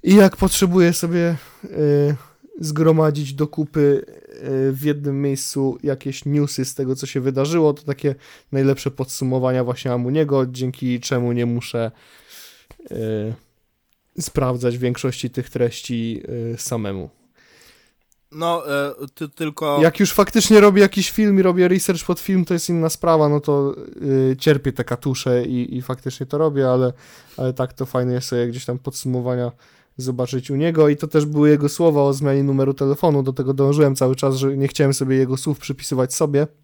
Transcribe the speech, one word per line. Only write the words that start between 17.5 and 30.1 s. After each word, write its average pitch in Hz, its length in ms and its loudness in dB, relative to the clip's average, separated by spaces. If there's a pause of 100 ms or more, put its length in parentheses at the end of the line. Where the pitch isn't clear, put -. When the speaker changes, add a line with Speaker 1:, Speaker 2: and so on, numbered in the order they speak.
Speaker 2:
No, 165 380 -4 (180)
e, 139 60 -10 (200)
ty-, 156 140 -10
tylko 151 540 -4
Speaker 1:
Jak 160 180 2
już 196 120 2
faktycznie 208 480 6
robię 202 220 8
jakiś 196 280 2
film 208 280 2
i 190 40 4
robię 180 260 4
research 180 360 0
pod 180 160 -2
film, 185 240 0
to 180 100 -2
jest 170 140 -4
inna 165 200 0
sprawa, 160 400 2
no 147 120 2
to, 143 340 0 (580)
y, 131 40 -2
cierpię 139 360 2
te - 120 -6
katusze 123 600 -2
i, 123 320 -4
i 123 60 -6
faktycznie 131 440 -8
to 147 120 -4
robię, 139 320 2
ale, 127 220 2 (440)
ale 131 160 -4
tak 131 200 -6
to 131 140 -8
fajnie 123 280 -2
jest 123 140 -6
sobie 120 200 -2
gdzieś 123 160 -10
tam 123 140 -6
podsumowania 123 760 -4 (440)
zobaczyć 127 540 -6